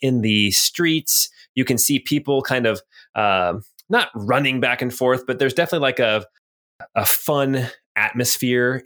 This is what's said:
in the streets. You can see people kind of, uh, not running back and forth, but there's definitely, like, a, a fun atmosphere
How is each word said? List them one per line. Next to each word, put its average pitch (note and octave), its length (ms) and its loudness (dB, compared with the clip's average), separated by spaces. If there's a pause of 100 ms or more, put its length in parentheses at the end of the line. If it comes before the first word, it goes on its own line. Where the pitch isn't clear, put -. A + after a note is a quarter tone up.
in C3 180 2
the G#2+ 300 4
streets. - 800 0 (240)
You B2+ 100 0
can B2 140 0
see C#3 200 0
people C#3+ 440 -2
kind B2+ 240 -2
of, G#2+ 160 0 (320)
uh, F#2+ 400 0 (380)
not A3 220 0
running B2+ 460 0
back B2 220 0
and B2 120 -2
forth, B2+ 320 0
but B2 140 -4
there's G3 120 2
definitely, E3+ 300 0
like, C3 160 0
a, G#2+ 260 2 (720)
a A2 100 0
fun C3+ 640 -2 (280)
atmosphere B2 880 0